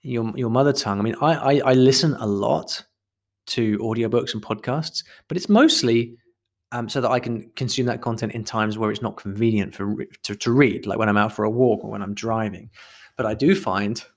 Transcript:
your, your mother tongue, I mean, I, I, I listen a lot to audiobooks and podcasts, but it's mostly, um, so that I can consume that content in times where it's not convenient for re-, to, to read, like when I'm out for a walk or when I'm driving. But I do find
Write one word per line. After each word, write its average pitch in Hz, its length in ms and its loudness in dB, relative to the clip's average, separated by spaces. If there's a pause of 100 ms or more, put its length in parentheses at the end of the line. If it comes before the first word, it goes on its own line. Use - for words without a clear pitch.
your, 117 320 -4
your 120 160 -2
mother 139 220 4
tongue, 101 260 -2
I 101 40 0
mean, 113 180 0
I, 156 140 2
I, 139 320 2
I 131 80 4
listen 131 400 4
a 113 120 -6
lot 101 560 -2 (680)
to 110 300 0
audiobooks 113 560 -2
and 107 80 -6
podcasts, 127 640 -6 (220)
but 165 100 -6
it's - 120 -6
mostly, 131 680 4 (560)
um, 120 160 -6
so 139 120 -4
that 117 100 0
I 127 80 2
can 117 380 -6
consume 123 300 -2
that 117 140 -2
content 113 320 -4
in 113 120 -8
times 107 340 -2
where 107 120 0
it's 107 120 -6
not 107 140 -6
convenient 104 580 0
for 101 120 -6
re-, 104 220 -6 (140)
to, 104 140 -8
to 117 160 -2
read, 120 340 4
like 101 120 -2
when 110 100 2
I'm 104 80 4
out 104 160 2
for 107 120 -2
a 107 60 0
walk 117 340 2
or 107 60 -10
when 104 120 -8
I'm 101 120 -8
driving. 110 560 -6 (460)
But 117 100 -4
I 110 80 -2
do 151 200 4
find 104 480 -2 (140)